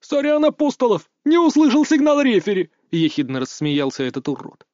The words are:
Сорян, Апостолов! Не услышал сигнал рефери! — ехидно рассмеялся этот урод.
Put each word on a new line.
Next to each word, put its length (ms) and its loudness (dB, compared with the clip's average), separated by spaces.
Сорян, 440 0
Апостолов! 640 0
Не 140 2
услышал 460 4
сигнал 380 2
рефери! — 480 0
ехидно 500 -2
рассмеялся 640 -4
этот 240 -8
урод. 460 -12